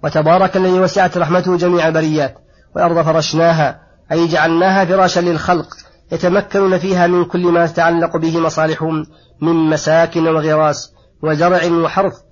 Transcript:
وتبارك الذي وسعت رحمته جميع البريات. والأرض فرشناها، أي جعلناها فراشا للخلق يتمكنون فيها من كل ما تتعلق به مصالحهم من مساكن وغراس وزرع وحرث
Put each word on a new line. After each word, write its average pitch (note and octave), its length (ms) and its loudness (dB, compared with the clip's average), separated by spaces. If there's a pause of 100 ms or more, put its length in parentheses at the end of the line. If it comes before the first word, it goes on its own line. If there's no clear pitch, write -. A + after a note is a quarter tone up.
وتبارك E3 540 0
الذي F#3 220 2
وسعت F#3 380 0
رحمته F3 400 0
جميع F3 300 0
البريات. D#3 480 -2 (400)
والأرض E3+ 300 0
فرشناها، D#3+ 720 0 (320)
أي E3 160 0
جعلناها E3+ 580 2
فراشا F#3 340 2
للخلق E3+ 480 -2 (440)
يتمكنون F#3+ 680 0
فيها F3+ 300 0
من F3 180 2
كل F3+ 220 -2
ما E3+ 200 2
تتعلق E3+ 500 0
به D#3+ 220 -2
مصالحهم D#3+ 640 -2 (360)
من E3 120 0
مساكن D#3+ 760 0
وغراس D#3 680 -2 (300)
وزرع E3 420 0
وحرث E3+ 480 0 (180)